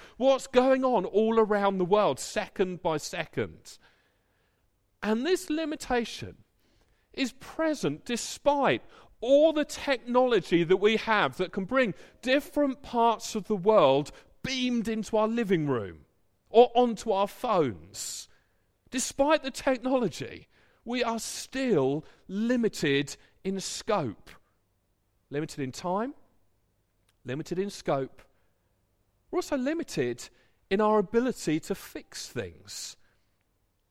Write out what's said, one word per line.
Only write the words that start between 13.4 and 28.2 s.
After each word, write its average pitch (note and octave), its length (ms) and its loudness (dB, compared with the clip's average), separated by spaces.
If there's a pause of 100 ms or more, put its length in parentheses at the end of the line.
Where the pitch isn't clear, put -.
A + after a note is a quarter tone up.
the G#3+ 80 -2
world E3 560 4 (320)
beamed B3 440 -2
into A3 300 -2
our G#3+ 100 4
living G3+ 400 0
room F#2+ 380 -4 (440)
or A#3+ 240 8
onto A#3 380 0
our G3 160 0
phones. B2+ 1000 -4 (640)
Despite C#4+ 520 0
the C4 80 -8
technology, A#3+ 960 -2 (380)
we A#3+ 180 -2
are A3+ 160 -2
still D#3+ 840 -2 (240)
limited G3 880 0 (260)
in F#3+ 160 -4
scope. - 680 -6 (1040)
Limited D3+ 280 -8
in C3 120 -6
time, G3+ 420 -6 (1120)
limited D3+ 320 -8
in G3 140 -2
scope. C#3 500 -6 (1120)